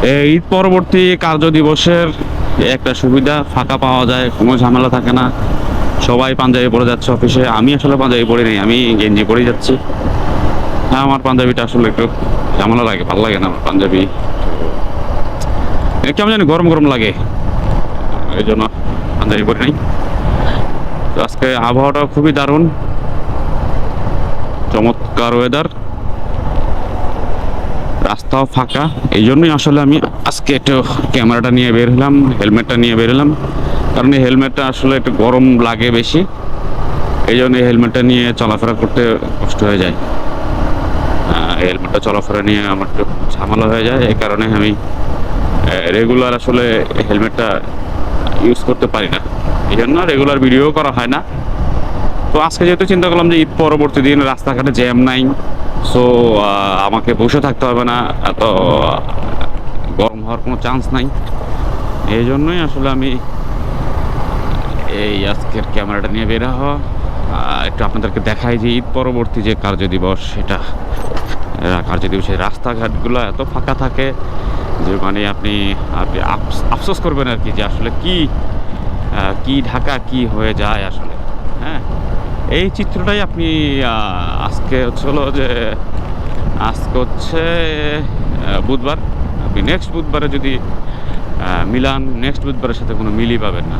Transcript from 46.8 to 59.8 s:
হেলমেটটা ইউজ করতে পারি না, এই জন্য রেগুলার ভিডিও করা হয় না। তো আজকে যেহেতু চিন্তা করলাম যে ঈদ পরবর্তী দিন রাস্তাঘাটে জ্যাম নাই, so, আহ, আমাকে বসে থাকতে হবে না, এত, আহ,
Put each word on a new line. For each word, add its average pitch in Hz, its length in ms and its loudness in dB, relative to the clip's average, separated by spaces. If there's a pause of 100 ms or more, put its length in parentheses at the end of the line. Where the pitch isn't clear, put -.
হেলমেটটা 104 500 0 (840)
ইউজ 117 140 4
করতে 123 300 0
পারি 104 220 -2
না, 87 100 -2 (520)
এই - 60 2
জন্য 127 240 2
রেগুলার 139 380 2
ভিডিও 131 320 4
করা 147 200 0
হয় 123 160 -2
না। 143 160 -2 (1120)
তো 151 60 4
আজকে 160 260 0
যেহেতু 180 200 2
চিন্তা 180 240 2
করলাম 170 200 2
যে 170 120 4
ঈদ 156 60 2 (100)
পরবর্তী 147 440 2
দিন 143 200 4
রাস্তাঘাটে 135 500 -2
জ্যাম 123 280 2
নাই, 127 240 2 (720)
so, 127 60 2
আহ, 104 840 2
আমাকে 110 280 0
বসে 117 280 2
থাকতে 131 240 -2
হবে 123 200 0
না, 120 280 -2 (100)
এত, 101 200 0
আহ, 82 560 2 (1000)